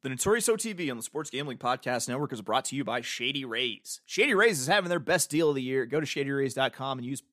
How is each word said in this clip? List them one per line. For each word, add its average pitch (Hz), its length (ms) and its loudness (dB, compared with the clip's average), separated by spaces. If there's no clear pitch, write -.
The 131 60 -2
Notorious 202 400 2
O 220 60 4
T 214 180 -4
B 170 160 -4
on 120 80 -6
the 110 40 -10
Sports 147 280 -8
Gambling 131 260 -6
Podcast 123 540 -2
Network 135 240 -2
is 107 80 -8
brought 107 240 0
to 131 100 -6
you 139 80 -2
by 117 160 -2
Shady 131 460 -4
Rays. 117 580 -4
Shady 254 300 2
Rays 196 260 6
is 127 60 -2
having 180 240 4
their 175 80 2
best 160 320 2
deal 156 180 4
of 147 60 4
the 135 80 -2
year. 131 240 0
Go 131 120 0
to 156 60 0
shady 139 260 -2
rays 139 220 0
dot 135 220 0
com 135 240 -6
and 120 80 -8
use 135 160 -6